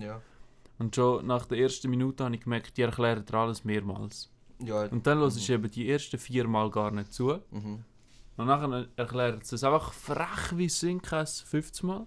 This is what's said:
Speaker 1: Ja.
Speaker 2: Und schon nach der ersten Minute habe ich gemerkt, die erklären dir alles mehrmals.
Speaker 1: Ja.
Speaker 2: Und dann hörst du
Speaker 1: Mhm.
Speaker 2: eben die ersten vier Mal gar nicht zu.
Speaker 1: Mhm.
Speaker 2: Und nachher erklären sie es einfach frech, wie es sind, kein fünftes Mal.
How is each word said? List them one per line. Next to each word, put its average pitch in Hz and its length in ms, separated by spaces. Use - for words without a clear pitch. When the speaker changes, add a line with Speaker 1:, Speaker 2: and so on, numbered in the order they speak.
Speaker 1:
Ja. 107 200
Speaker 2:
Und 113 180
schon 123 300
nach 123 200
der 117 120
ersten 127 320
Minute 131 340
habe 120 100
ich 113 80
gemerkt, 117 340
die 127 60
erklären 117 420
dir 110 100
alles 113 300
mehrmals. 104 680
Speaker 1:
Ja. 107 240
Speaker 2:
Und 117 200
dann 147 120
hörst 139 180
du 131 40
Speaker 1:
Mhm. 117 120
Speaker 2:
eben 110 80
die 120 180
ersten 143 280
vier 123 300
Mal 110 220
gar 104 200
nicht 104 220
zu. 143 280
Speaker 1:
Mhm. 107 340
Speaker 2:
Und 117 100
nachher 131 500
erklären 120 460
sie - 140
es 127 80
einfach 143 280
frech, 170 640
wie 175 100
es - 140
sind, 180 220
kein 156 240
fünftes - 560
Mal. 196 240